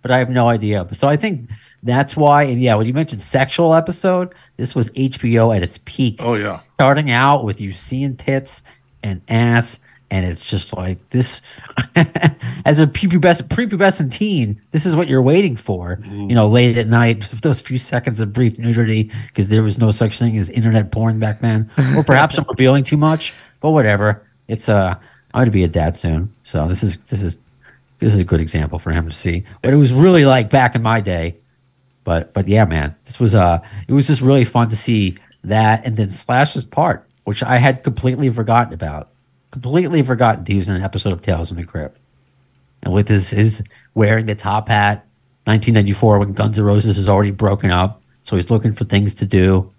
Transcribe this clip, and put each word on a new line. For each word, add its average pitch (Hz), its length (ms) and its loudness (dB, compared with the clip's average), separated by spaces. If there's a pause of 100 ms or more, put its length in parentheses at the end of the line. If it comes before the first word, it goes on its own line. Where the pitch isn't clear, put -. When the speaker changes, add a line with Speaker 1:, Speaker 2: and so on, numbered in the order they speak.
Speaker 1:
but 127 100 -6
I 127 80 4
have 123 120 0
no 123 180 2
idea. 107 440 -2
So - 160 -2
I 147 100 2
think 147 320 -6 (320)
that's 123 340 -2
why. 147 280 4
And 127 160 -2
yeah, 123 160 2
when 110 100 0
you 123 80 -4
mentioned 147 280 -4
sexual 160 520 0
episode, 180 600 -2 (220)
this - 180 -8
was 113 200 -2
H 131 260 -4
B 117 180 0
O 113 140 4
at 98 100 0
its - 220 -8
peak. - 360 -4
Speaker 2:
Oh, 120 140 -2
yeah. 104 260 -6 (160)
Speaker 1:
Starting 139 340 2
out 131 340 2
with 104 160 -6
you 98 120 -8
seeing 131 440 -6
tits 135 460 -6 (400)
and 95 260 -6
ass, 117 500 0 (320)
and 95 160 -2
it's 85 200 -8
just - 300 -8
like 92 340 -8
this, - 300 -2 (280)
<laughs> - 280 -4 (680)
as 151 140 2
a 156 80 6
prepubescent, 175 640 0
prepubescent 190 640 0
teen, 139 480 -4 (100)
this 156 160 -2
is 170 80 -2
what 165 140 0
you're 131 140 2
waiting 151 340 2
for. 90 400 -6
Speaker 2:
Mm. 101 320 -12
Speaker 1:
You 123 60 0
know, 110 140 6
late 120 280 4
at 117 120 -2
night, 113 460 2
<laughs> 113 80 -14
those 147 180 0
few 131 180 -6
seconds 120 420 -6
of 104 120 -4
brief 113 260 0
nudity, 113 520 0 (240)
'cause 98 140 0
there 110 140 4
was 107 160 -2
no 113 120 2
such 107 280 -2
thing 117 200 0
as 92 120 -2
internet 110 420 0
porn 113 260 -2
back 107 220 -4
then, 110 300 -2 (260)
or 151 80 2
perhaps 143 340 2
I'm 156 80 -4
Speaker 2:
<laughs> - 20 -18
Speaker 1:
revealing 131 360 2
too 151 120 -2
much, 156 360 0 (280)
but 151 100 0
whatever. 107 560 2 (220)
It's, 113 200 -6
uh, 95 280 2 (380)
I'm 120 60 0
gonna 123 100 2
be 95 140 2
a 85 40 0
dad 82 280 -2
soon, 85 360 -4 (120)
so 78 240 -4
this 90 140 -4
is, 90 160 -4 (100)
this 98 140 -6
is, 87 160 -6 (600)
this 110 140 2
is 104 80 4
a 90 40 2
good 82 160 0
example 78 380 -4
for 80 140 -6
him 82 160 -2
to 80 80 -12
see. 87 280 -4 (180)
But 131 100 2
it 139 40 4
was 139 160 4
really, 160 340 6
like, 127 240 2
back 131 240 2
in 113 80 -2
my 110 180 0
day. 85 360 -4 (680)
But, 82 300 -4
but 95 140 -2
yeah, 107 160 4
man, 78 300 -4 (120)
this - 140 -18
was, 110 140 2
uh, 87 260 4 (280)
it - 40 -2
was 139 160 2
just 147 120 0
really 135 240 4
fun 117 260 0
to 110 60 -6
see 104 400 -2 (280)
that, 110 420 2
and 113 100 -4
then 104 140 -2
Slash's 131 540 -2
part, - 440 -4 (160)
which 101 180 -6
I 123 160 0
had 131 260 2
completely 127 440 -2
forgotten 113 460 0
about, 76 340 -10 (440)
completely 147 500 -2
forgotten 113 420 0
he 101 120 -2
was 92 120 -2
in 98 60 -2
an 90 80 -4
episode 98 300 -4
of 87 100 -8
Tales 82 260 -4
from 85 100 -10
the 85 60 -10
Crypt, 76 320 -12 (840)
and 95 100 -4
with 101 140 2
his, 98 240 0
his 107 320 0 (320)
wearing 110 320 2
the 107 80 -4
top 107 340 -4
hat, 104 380 0 (400)
nineteen 110 280 2
ninety-four, 104 440 2
when 101 140 -2
Guns 107 260 -2
N' 107 60 0
Roses 104 340 2
is 98 100 -2
already 101 220 2
broken 98 400 0
up, 92 320 -2 (200)
so - 120 -8
he's 90 160 -2
looking 110 220 0
for 107 120 -4
things 101 320 0
to - 100 -4
do. 92 520 2